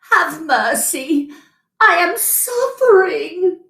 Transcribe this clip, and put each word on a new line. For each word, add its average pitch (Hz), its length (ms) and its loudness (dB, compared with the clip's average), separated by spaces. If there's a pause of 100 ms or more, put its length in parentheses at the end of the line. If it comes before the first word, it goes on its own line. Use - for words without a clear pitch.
(120)
Have 320 340 -2
mercy. 262 840 -2 (480)
I 403 180 4
am 349 200 0
suffering. 381 1400 0 (100)